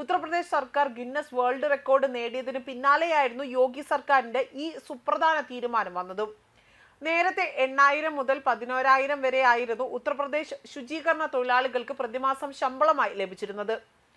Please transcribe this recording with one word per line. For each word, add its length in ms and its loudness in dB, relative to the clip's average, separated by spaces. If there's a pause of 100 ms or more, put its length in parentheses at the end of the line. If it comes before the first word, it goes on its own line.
ഉത്തർപ്രദേശ് 460 -2
സർക്കാർ 420 0
ഗിന്നസ് 460 -8
വേൾഡ് 360 0
റെക്കോർഡ് 440 2
നേടിയതിന് 440 -6
പിന്നാലെയായിരുന്നു 840 2
യോഗി 360 2
സർക്കാരിന്റെ 720 0
ഈ 260 -8 (100)
സുപ്രധാന 520 0
തീരുമാനം 540 -4
വന്നതും. 400 -6 (680)
നേരത്തെ 400 0
എണ്ണായിരം 760 2
മുതൽ 300 -2
പതിനോരായിരം 760 2
വരെയായിരുന്നു 600 2
ഉത്തർപ്രദേശ് 720 -4 (200)
ശുചീകരണ 600 -2
തൊഴിലാളികൾക്ക് 580 0
പ്രതിമാസം 600 -4
ശമ്പളമായി 640 2
ലഭിച്ചിരുന്നത്. 640 -4 (380)